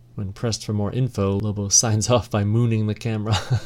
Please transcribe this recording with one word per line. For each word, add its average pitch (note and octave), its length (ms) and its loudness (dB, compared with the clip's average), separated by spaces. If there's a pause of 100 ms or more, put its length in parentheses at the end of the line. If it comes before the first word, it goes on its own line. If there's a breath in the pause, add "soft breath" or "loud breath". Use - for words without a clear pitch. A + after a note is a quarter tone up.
(160)
When G2+ 180 -8
pressed - 320 -4
for A2 80 -2
more G#2 180 0
info, G2+ 480 0
Lobo G2+ 300 -2
<laughs> - 0 -
signs G#2+ 400 2
off A#2+ 200 2
by G#2 140 2
mooning A2 420 2
the G#2+ 80 0
camera. G#2+ 420 -2 (300 loud breath)